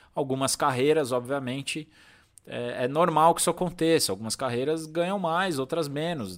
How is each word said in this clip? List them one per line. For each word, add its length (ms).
Algumas 400
carreiras, 560
obviamente, 760
é, 380
é 20
normal 480
que 60
isso 80
aconteça. 640
Algumas 200
carreiras 520
ganham 340
mais, 400
outras 300
menos. 480